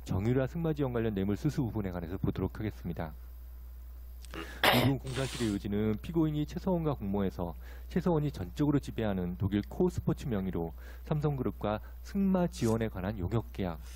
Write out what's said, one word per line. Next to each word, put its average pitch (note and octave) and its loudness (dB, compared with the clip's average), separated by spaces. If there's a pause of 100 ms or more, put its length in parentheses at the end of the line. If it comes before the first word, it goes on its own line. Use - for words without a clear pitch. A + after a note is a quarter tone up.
정유라 B2 2
승마지원 D3 0
관련 A2+ 0
뇌물 G2 2
수수 D3+ 0
부분에 G2+ -2
관해서 F2 -4
보도록 - 0
하겠습니다. - -4 (1200)
이 - 4
부분 C3 4
공사실의 C3 0
요지는 G#2 2
피고인이 D#3 2
최서원과 E3 0
공모해서 G2 0 (360)
최서원이 D#3 2
전적으로 C#3+ 2
지배하는 F#2 0
독일 G2+ 2
코스포츠 - 2
명의로 F#2 0 (320)
삼성그룹과 C#3 0 (220)
승마 F#3+ 2
지원에 A2+ 2
관한 G2 -4
용역 F#2 0
계약, F2 -2 (180)